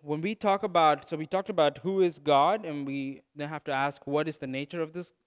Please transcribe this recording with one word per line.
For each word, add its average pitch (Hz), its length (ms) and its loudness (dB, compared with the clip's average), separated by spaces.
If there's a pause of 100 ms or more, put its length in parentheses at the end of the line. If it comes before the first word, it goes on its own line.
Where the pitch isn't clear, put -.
when 147 180 -4
we 202 160 -4
talk 196 280 0
about, 160 440 4
so - 80 -6
we 156 120 -8
talked 190 220 -4
about 160 280 2
who 190 240 -2
is 175 180 2
God, 147 460 4
and 147 200 -6
we 139 360 -6 (140)
then 147 120 -6
have 151 180 -10
to 147 60 -4
ask 139 340 -2
what 147 220 0
is 156 100 -6
the 139 100 -10
nature 143 340 -6
of 156 100 -6
this, 170 220 -12 (140)